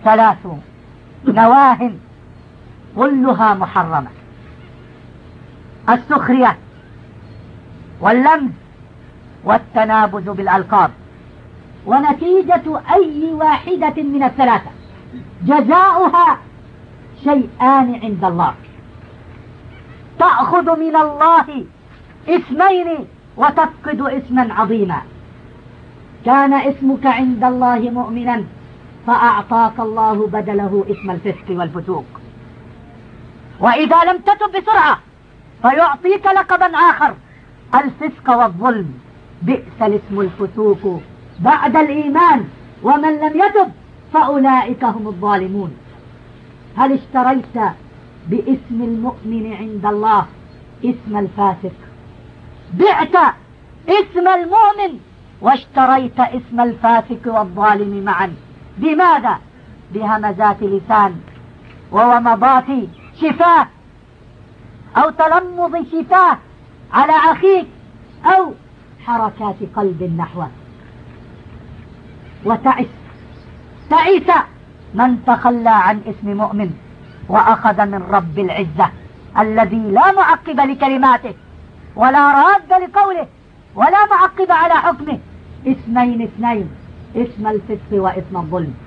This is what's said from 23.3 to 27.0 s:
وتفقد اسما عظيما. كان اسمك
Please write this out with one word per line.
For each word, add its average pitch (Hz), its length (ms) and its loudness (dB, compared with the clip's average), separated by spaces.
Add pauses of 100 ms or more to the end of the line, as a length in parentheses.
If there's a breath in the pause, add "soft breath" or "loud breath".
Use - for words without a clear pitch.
وتفقد 294 640 -2
اسما 254 540 -4
عظيما. 196 480 -2 (1200)
كان 269 300 2
اسمك 269 520 -2